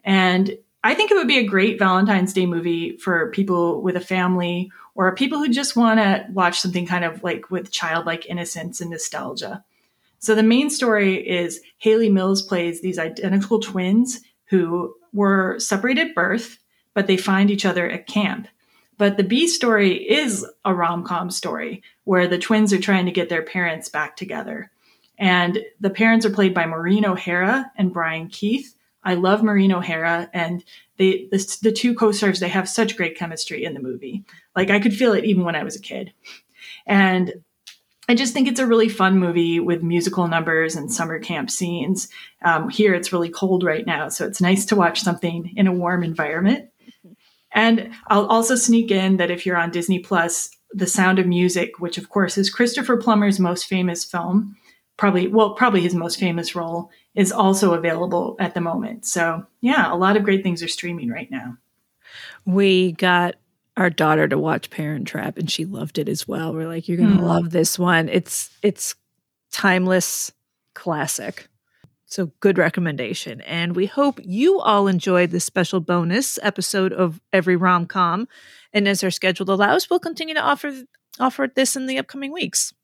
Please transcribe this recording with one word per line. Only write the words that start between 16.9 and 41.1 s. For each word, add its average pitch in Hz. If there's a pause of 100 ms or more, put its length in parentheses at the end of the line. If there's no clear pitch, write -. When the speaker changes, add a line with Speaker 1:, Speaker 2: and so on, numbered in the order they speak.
Speaker 1:
but 196
they 185
find 196
each 202
other 180
at -
camp. 202 (500)
But 202
the 196
B 269
story 214
is 247 (180)
a 196
rom-com 175
story 165 (220)
where 180
the 175
twins 214
are 185
trying 185
to 175
get 175
their 165
parents 165
back 151
together. 190 (480)
And 180 (220)
the 196
parents 226
are 202
played 190
by 170
Maureen 175
O'Hara 190
and 185
Brian 160
Keith. 233 (300)
I 185
love 190
Maureen 202
O'Hara, 170
and 175 (320)
they, 190
the, -
the 214
two 233
co-stars, 202
they 175
have 190
such 226
great 170
chemistry 165
in 160
the 127
movie. 131 (320)
Like, 196
I 202
could 202
feel 240
it -
even 185
when 165
I 147
was -
a -
kid. - (720)
And 185 (760)
I 240
just 240
think 269
it's 262
a 254
really 226
fun 190
movie 170
with 170
musical 175
numbers 160
and 151
summer 165